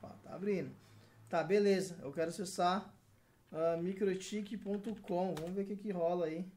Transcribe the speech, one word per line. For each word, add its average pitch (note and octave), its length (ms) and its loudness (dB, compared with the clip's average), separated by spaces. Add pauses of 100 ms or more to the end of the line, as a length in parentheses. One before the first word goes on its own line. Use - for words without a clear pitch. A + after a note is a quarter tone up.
Ó, - 60 -14
tá - 260 -14
abrindo. F3 400 0 (540)
Tá, E3 160 2
beleza. G3 580 4
Eu C#3 100 -6
quero D#3+ 180 0
acessar, F3+ 640 0 (580)
ah, E3 240 4
microtik G3 840 0
ponto G3+ 440 -4
com. F#3 320 0
Vamos D#3+ 200 -6
ver G3 80 0
o G3 40 -2
que G#3 100 -4
que G3+ 140 -6
rola F3 360 2
aí. D#3+ 160 -2 (140)